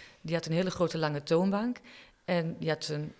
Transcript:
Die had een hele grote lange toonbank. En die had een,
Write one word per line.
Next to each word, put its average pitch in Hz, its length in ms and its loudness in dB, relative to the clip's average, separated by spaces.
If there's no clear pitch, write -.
Die 160 140 -4
had 160 100 -4
een 160 60 -4
hele 180 200 2
grote 170 260 0
lange 147 260 0
toonbank. 196 540 2
En 165 340 0
die 156 100 -2
had 156 180 -2
een, 151 320 -4